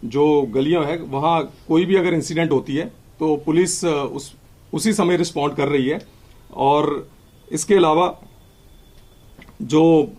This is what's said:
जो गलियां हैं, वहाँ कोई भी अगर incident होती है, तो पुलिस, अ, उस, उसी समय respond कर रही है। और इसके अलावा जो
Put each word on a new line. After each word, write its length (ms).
जो 380
गलियां 440
हैं, 240
वहाँ 420
कोई 160
भी 120
अगर 180
incident 380
होती 240
है, 80
तो 160
पुलिस, 480
अ, 280
उस, 220
उसी 200
समय 240
respond 380
कर 140
रही 200
है। 180
और 540
इसके 220
अलावा 440
जो 560